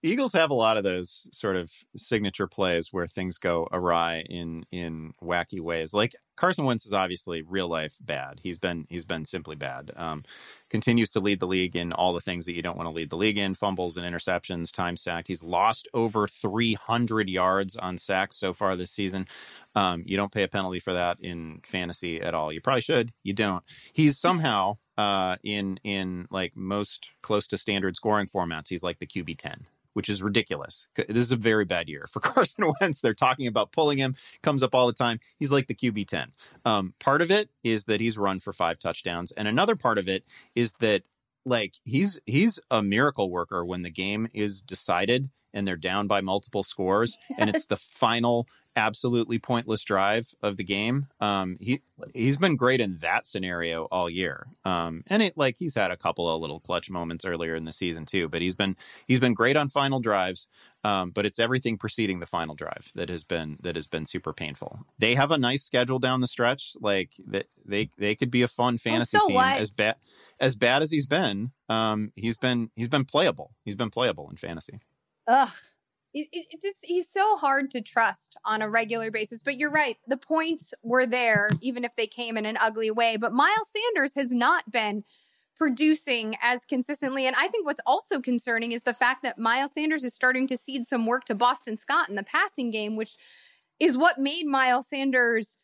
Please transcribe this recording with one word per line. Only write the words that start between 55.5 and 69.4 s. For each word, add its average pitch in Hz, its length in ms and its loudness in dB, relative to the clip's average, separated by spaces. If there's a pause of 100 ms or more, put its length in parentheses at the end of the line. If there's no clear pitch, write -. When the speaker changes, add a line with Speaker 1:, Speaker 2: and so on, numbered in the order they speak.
Speaker 1:
he's 165 180 -4
had 95 160 2
a 90 60 -6
couple 85 360 0
of 80 60 -2
little 80 220 -8
clutch - 280 -4
moments 85 360 -6
earlier 82 280 -4
in 80 120 -6
the 80 80 -10
season 80 320 -4
too, 85 240 -2
but 82 120 -4
he's 90 140 0
been, 98 220 -2 (320)
he's 123 100 4
been 123 140 6
great 120 240 4
on 143 100 2
final 135 320 2
drives. 95 480 0 (380)
Um, 95 260 2
but 101 140 0
it's 101 120 -2
everything 117 400 2
preceding 101 440 -2
the 82 40 -8
final 80 300 -4
drive - 400 -10
that 87 140 -4
has 87 160 -6
been, 78 340 -4
that 85 160 -4
has 80 120 -6
been 80 180 -4
super - 260 -6
painful. - 480 -10 (200)
They 117 160 6
have 139 160 4
a 160 60 4
nice 131 260 2
schedule 127 360 0
down 127 220 2
the 123 60 0
stretch. 123 520 0
Like, 98 320 0 (160)
they, 98 160 -2 (220)
they, 101 320 -2
they 101 180 0
could 123 160 -2
be 123 100 4
a 120 60 4
fun 123 280 0
Speaker 2:
Oh, - 20 -4
Speaker 1:
fantasy 117 400 0
Speaker 2:
so 415 100 6
Speaker 1:
team. 262 80 2
Speaker 2:
what? 262 240 4